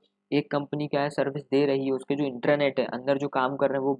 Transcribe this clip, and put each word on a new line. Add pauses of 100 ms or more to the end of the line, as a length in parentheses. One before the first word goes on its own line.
(300)
एक
company
क्या
है
Service
दे
रही
है,
उसके
जो
इंटरनेट
है,
अंदर
जो
काम
कर
रहे
हैं
वो